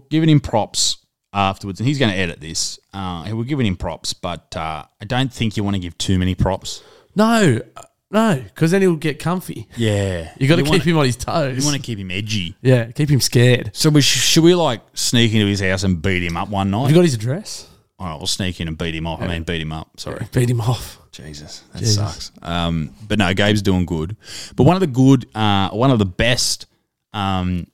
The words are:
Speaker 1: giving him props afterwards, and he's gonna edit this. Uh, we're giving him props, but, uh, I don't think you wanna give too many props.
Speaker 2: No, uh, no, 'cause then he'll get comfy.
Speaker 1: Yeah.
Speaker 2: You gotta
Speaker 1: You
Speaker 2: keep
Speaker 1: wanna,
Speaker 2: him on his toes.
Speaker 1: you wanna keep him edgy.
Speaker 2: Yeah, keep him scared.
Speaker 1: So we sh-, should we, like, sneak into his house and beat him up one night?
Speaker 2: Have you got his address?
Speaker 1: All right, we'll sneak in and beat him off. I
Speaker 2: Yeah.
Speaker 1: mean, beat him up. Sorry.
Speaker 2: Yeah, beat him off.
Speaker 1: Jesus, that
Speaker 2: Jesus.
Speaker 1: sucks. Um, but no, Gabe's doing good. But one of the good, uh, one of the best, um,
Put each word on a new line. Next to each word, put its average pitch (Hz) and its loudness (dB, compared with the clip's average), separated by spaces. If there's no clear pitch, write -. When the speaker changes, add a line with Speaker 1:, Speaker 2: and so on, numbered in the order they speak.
Speaker 1:
giving 160 2
him 151 8
props - -2
afterwards, 98 -2
and 113 -2
he's 143 0
gonna 113 2
edit 90 -2
this. - -6
Uh, 92 -8
we're 113 -4
giving 131 -2
him 92 0
props, 82 -6
but, - -10
uh, 78 -6
I 110 -14
don't 127 -2
think 113 -4
you 107 -2
wanna 101 -2
give 87 -10
too 95 0
many 90 0
props. - -2
Speaker 2:
No, 208 4
uh, - -18
no, 202 2
'cause 160 0
then 196 4
he'll 185 4
get 147 -4
comfy. 175 -6
Speaker 1:
Yeah. 98 0
Speaker 2:
You 135 2
gotta 151 4
Speaker 1:
You 139 0
Speaker 2:
keep 175 0
Speaker 1:
wanna, 185 4
Speaker 2:
him 165 2
on 147 4
his 123 0
toes. 127 -2
Speaker 1:
you 135 -2
wanna 147 0
keep 123 -8
him 92 -8
edgy. 101 -4
Speaker 2:
Yeah, 120 2
keep 147 0
him 143 4
scared. 120 4
Speaker 1:
So - 2
we 151 6
sh-, 131 2
should - 4
we, 175 8
like, 143 0
sneak 117 2
into 107 4
his 101 2
house 95 0
and 92 0
beat 90 0
him 87 -4
up 95 -6
one 98 -2
night? 104 0
Speaker 2:
Have 139 0
you 156 6
got 180 8
his 147 0
address? 127 -8
Speaker 1:
All - -10
right, 78 -10
we'll 90 -10
sneak 90 -4
in 85 -4
and 80 -8
beat 82 -6
him 80 -6
off. 80 -6
I - -6
Speaker 2:
Yeah. 90 -4
Speaker 1:
mean, 82 -6
beat 82 -4
him 78 -8
up. - -12
Sorry. - -10
Speaker 2:
Yeah, 110 -10
beat 123 2
him 120 0
off. - -4
Speaker 1:
Jesus, 76 -18
that - -12
Speaker 2:
Jesus. 110 2
Speaker 1:
sucks. 101 -4
Um, 85 -2
but 104 -2
no, 92 2
Gabe's 104 2
doing 92 2
good. 82 -6
But 127 4
one 160 6
of 190 0
the 185 0
good, 131 4
uh, 101 2
one 123 2
of 120 4
the 104 2
best, - -2
um, 92 -2